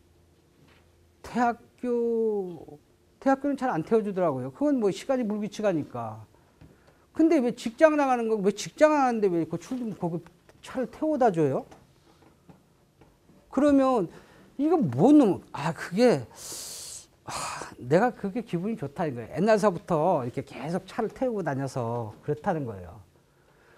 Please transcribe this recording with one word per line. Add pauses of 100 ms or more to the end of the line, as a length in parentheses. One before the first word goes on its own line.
(1200)
대학교, (420)
대학교는
잘
안
태워주더라고요.
그건
뭐
시간이
불규칙하니까. (880)
근데
왜
직장
나가는
거,
왜
직장
안
하는데
왜
그
출근
거기 (440)
차를
태워다
줘요? (1900)
그러면 (500)
이거
뭔
놈, (100)
아,
그게, (1000)
아, (460)
내가
그게
기분이
좋다
이거예요.
옛날서부터
이렇게
계속
차를
태우고
다녀서
그렇다는
거예요. (760)